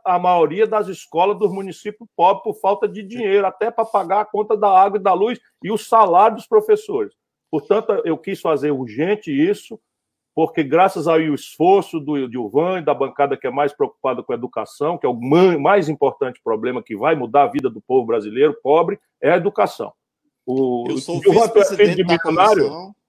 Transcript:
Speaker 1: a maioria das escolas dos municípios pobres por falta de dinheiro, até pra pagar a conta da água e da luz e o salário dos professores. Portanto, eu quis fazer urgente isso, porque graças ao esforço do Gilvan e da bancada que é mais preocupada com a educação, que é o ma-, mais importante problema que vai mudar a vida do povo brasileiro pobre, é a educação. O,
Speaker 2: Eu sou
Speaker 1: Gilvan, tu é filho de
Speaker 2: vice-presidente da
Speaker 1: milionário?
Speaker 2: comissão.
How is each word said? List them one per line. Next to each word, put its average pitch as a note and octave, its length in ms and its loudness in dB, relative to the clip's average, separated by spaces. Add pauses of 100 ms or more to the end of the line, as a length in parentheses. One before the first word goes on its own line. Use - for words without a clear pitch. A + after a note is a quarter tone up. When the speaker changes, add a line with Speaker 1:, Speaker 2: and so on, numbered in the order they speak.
Speaker 1:
a F3+ 160 0
maioria F3+ 480 2
das G#3 180 -2
escolas F#3 500 -2
dos F#3 140 0
municípios G3 640 -12
pobres F#3+ 300 0
por - 160 -6
falta G3 260 0
de G3 160 -6
dinheiro, G3+ 420 0
até G#3 280 -4
pra A3+ 120 -2
pagar G3 360 -2
a G#3 40 -2
conta G#3 320 -4
da G3+ 120 2
água G3 320 4
e - 20 -16
da F#3+ 100 2
luz G#3 280 0 (240)
e F#3 80 -6
o A3+ 40 -2
salário G#3 600 4
dos - 100 -16
professores. G#3 680 0 (380)
Portanto, G3 540 -2
eu D#3+ 120 -2
quis F#3+ 240 -10
fazer D3 300 -2
urgente C#3+ 600 -4
isso, F#3 480 -2 (540)
porque D#3+ 280 -2
graças E3 460 0
ao D#3+ 120 4
esforço D#3+ 760 0
do D3 180 -6 (140)
Gilvan B2+ 480 -2
e E3 60 -10
da D3 100 2
bancada C3+ 420 -2
que C3 120 -6
é - 20 -4
mais C#3 220 -2
preocupada B2+ 500 -4
com C3+ 100 -6
a A#2+ 40 -4
educação, C3 600 -6
que - 80 -14
é C3+ 40 2
o B2 40 0
ma-, D3+ 460 4
mais E3 300 2
importante C3+ 540 -4
problema A#2 420 -4
que A2 120 -12
vai D3 200 0
mudar B2 260 0
a C#3 60 2
vida C3+ 200 -4
do G#2+ 120 -10
povo B2+ 260 0
brasileiro A2+ 560 0
pobre, E3+ 360 0 (220)
é C#3+ 120 2
a F3 40 4
educação. F#3 560 -4 (540)
O, B2+ 420 -2
Speaker 2:
Eu C3 100 -4
sou E3 220 -8
Speaker 1:
Gilvan, G3+ 280 4
tu A3 100 2
é G3+ 60 6
filho F#3+ 320 2
de F#3 80 -4
Speaker 2:
vice-presidente - 20 -6
da F3 80 2
Speaker 1:
milionário? E3+ 480 2
Speaker 2:
comissão. F3 340 -6 (120)